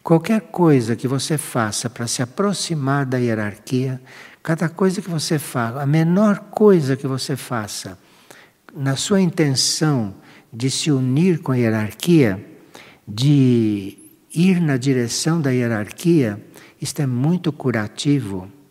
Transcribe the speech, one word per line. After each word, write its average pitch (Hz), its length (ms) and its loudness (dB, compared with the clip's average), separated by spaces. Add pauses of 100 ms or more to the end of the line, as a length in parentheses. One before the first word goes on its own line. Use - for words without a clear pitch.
Qualquer 170 400 2
coisa 135 540 2
que 117 120 -6
você 135 300 -2
faça 113 500 -4
para 117 200 -8
se - 160 -4
aproximar 143 800 -2
da 131 120 -2
hierarquia, 123 840 -2 (400)
cada 160 280 -2
coisa 190 340 0
que - 60 -12
você 160 280 -2
fa-, 123 440 -4
a 143 40 -4
menor 170 540 4 (100)
coisa 170 460 4
que 127 100 -12
você 131 300 -4
faça, 107 640 -10 (760)
na 135 220 -2
sua 196 240 0
intenção 143 960 0 (380)
de 123 180 -4
se - 220 -2
unir 139 480 2
com - 120 -6
a 131 40 0
hierarquia, 110 880 2 (640)
de 113 920 2 (360)
ir 175 280 4
na 147 160 2
direção 127 640 0
da 139 100 0
hierarquia, 117 920 0 (380)
isto - 220 -8
é 143 60 0
muito 147 440 0
curativo. 110 960 -4 (220)